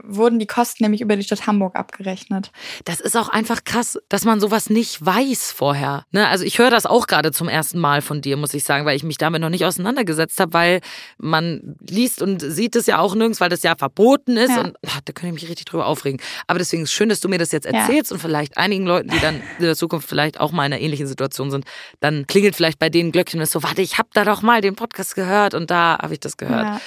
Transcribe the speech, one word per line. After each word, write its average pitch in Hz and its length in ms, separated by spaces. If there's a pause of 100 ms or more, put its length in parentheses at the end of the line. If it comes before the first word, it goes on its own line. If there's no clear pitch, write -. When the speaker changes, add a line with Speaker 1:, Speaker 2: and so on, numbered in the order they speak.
Speaker 1:
wurden 226 340
die 214 80
Kosten - 380
nämlich 214 160
über 214 160
die 196 80
Stadt - 240
Hamburg 202 260
abgerechnet. 190 800 (320)
Speaker 2:
Das 170 160
ist - 160
auch 220 120
einfach - 360
krass, - 340 (100)
dass 196 160
man 220 140
sowas 208 320
nicht 214 340
weiß 233 460
vorher. 139 600
Ne? 202 160
Also 180 160
ich - 160
höre 247 100
das 233 160
auch 233 220
gerade 151 240
zum 165 160
ersten 156 320
Mal 143 200
von 147 200
dir, 139 160
muss 147 180
ich 143 80
sagen, 147 220
weil 143 120
ich 143 60
mich 160 140
damit 160 240
noch 165 80
nicht 170 160
auseinandergesetzt 175 760
habe, 170 120
weil 170 280 (360)
man 160 640
liest 233 400
und 185 200
sieht 165 360
es 233 80
ja 196 140
auch 185 160
nirgends, 220 260
weil 175 80
das 170 140
ja 165 140
verboten 240 600
ist 214 140
Speaker 1:
Ja. 247 100
Speaker 2:
und 175 160 (100)
ach, 143 160
da 151 120
könnte 175 140
ich 170 40 (100)
mich 165 60
richtig 170 160
drüber - 220
aufregen. 139 340 (280)
Aber 180 100
deswegen 165 240
ist 147 100
schön, 220 160
dass 202 120
du 208 100
mir 185 80
das 170 120
jetzt 151 140
Speaker 1:
Ja. - 80
Speaker 2:
erzählst 226 400
und 196 60
vielleicht 151 400
einigen 190 260
Leuten, 175 240
die 165 120
dann 156 160 (220)
in 175 60
der 160 100
Zukunft 160 320
vielleicht 147 320
auch 147 140
mal 151 140
in 147 80
einer 113 80
ähnlichen 147 240
Situation 135 440
sind, 139 140 (360)
dann 151 260
klingelt 202 300
vielleicht 160 220
bei 160 120
denen 170 200
Glöckchen 165 300
und 156 40
ist - 80
so, 156 100
warte, - 180
ich - 160
hab - 160
da 208 140
doch 202 160
mal 226 180
den 196 160
Podcast - 380
gehört 196 400
und 165 160
da 170 320
hab 156 100
ich 156 80
das - 160
gehört. - 300
Speaker 1:
Ja. 208 200